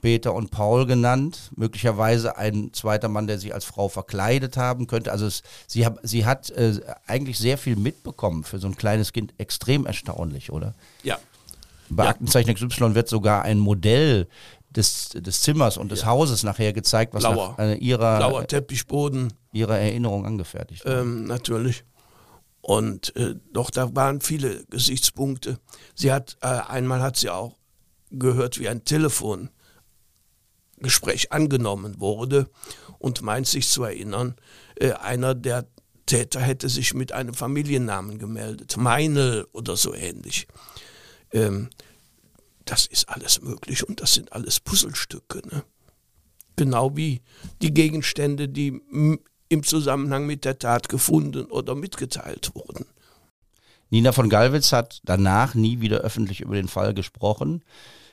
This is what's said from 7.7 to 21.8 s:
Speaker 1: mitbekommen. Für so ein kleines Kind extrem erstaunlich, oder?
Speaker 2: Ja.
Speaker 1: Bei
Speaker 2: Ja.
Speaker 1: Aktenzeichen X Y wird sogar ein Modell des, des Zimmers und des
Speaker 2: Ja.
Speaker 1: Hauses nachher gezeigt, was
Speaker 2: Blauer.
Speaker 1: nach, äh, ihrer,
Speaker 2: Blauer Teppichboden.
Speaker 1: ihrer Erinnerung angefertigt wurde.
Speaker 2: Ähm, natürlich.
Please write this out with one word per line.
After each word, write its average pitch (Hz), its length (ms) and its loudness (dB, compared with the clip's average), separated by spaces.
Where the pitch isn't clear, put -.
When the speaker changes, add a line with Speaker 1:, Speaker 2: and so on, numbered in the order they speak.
Speaker 1:
mitbekommen. 98 680 -2
Für - 140 -8
so 95 80 -6
ein 95 100 -4
kleines 107 380 0
Kind 107 240 -6
extrem - 480 0
erstaunlich, - 640 -6
oder? 87 220 -6
Speaker 2:
Ja. 92 160 -4
Speaker 1:
Bei 98 160 2
Speaker 2:
Ja. 110 40 4
Speaker 1:
Aktenzeichen 117 400 2
X 101 140 0
Y 117 320 2
wird 117 120 4
sogar 107 360 2
ein 107 160 4
Modell 104 680 4
des, - 400 0
des 87 320 -2
Zimmers 147 360 4
und 92 140 -6
des - 100 -4
Speaker 2:
Ja. - 60 0
Speaker 1:
Hauses 127 340 4
nachher 104 320 0
gezeigt, 113 400 2
was 104 80 -2
Speaker 2:
Blauer. 113 380 2
Speaker 1:
nach, - 0 -
äh, 107 160 2
ihrer, 113 420 2
Speaker 2:
Blauer 127 300 2
Teppichboden. 135 840 -2
Speaker 1:
ihrer 107 260 0
Erinnerung 104 480 0
angefertigt 98 580 -8
wurde. 131 180 -2
Speaker 2:
Ähm, 120 240 -4
natürlich. 120 580 -2